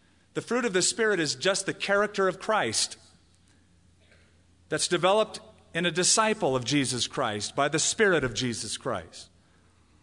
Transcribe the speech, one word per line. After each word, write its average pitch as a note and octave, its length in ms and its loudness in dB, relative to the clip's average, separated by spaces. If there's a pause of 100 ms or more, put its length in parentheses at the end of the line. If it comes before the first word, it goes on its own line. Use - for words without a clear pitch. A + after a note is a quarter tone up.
(340)
The D3+ 80 -4
fruit A#3+ 220 -2
of A3+ 80 -2
the F#3 100 2
Spirit G#3+ 360 2
is C#3+ 160 0
just F#3 320 -2
the D3 80 -2
character G3+ 540 2
of F#3 100 -4
Christ D#3+ 580 -2 (1700)
that's D3+ 180 -2
developed F#3+ 540 2 (340)
in E3 100 -2
a F3 60 2
disciple F3+ 640 2
of B2 100 0
Jesus B2 440 0
Christ G#2+ 480 -4
by C#3+ 100 2
the D3+ 140 0
Spirit F#3 420 2
of B2 120 -2
Jesus A#2 420 -4
Christ. F#2 520 -8 (760)